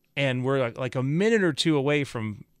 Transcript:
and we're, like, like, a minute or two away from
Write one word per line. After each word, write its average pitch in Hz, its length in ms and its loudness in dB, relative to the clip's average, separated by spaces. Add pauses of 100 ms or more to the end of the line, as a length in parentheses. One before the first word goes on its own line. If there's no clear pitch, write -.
(160)
and 127 280 0
we're, 135 160 0
like, 120 180 -4
like, 131 160 -6
a 131 80 -2
minute 196 400 2
or 175 100 2
two 156 240 2
away 143 280 2
from 110 400 -8 (160)